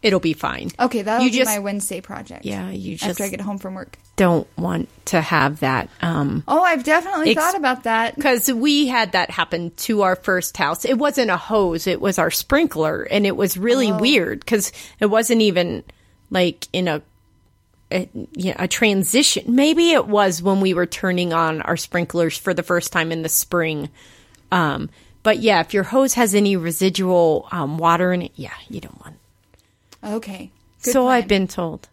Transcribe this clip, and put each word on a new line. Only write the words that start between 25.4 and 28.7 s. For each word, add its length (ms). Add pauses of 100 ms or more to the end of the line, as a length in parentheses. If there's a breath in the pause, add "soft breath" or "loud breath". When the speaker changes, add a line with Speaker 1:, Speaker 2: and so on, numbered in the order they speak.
Speaker 1:
yeah, 200
if 140
your 100
hose 300
has 200
any 220
residual, 960
um, 240
water 380
in 80
it, 140
yeah, 180 (160)